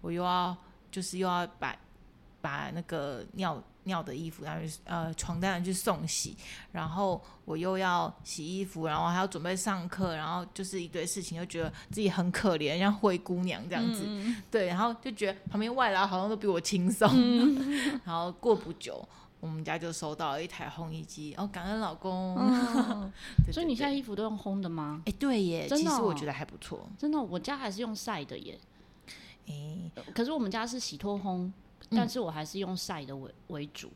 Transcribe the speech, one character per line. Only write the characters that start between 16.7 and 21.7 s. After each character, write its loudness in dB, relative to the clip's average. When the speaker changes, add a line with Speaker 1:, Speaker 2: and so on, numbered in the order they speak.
Speaker 1:
松。 8
Speaker 2:
嗯。 6
Speaker 1:
<laughs> -20
然 -4
后 0
过 6
不 -6
久， -10
我 -10
们 -6
家 -2
就 -4
收 -4
到 -2
了 -4
一 -6
台 -8
烘 -8
衣 -8
机， -12
哦， -4
感 -8
恩 -2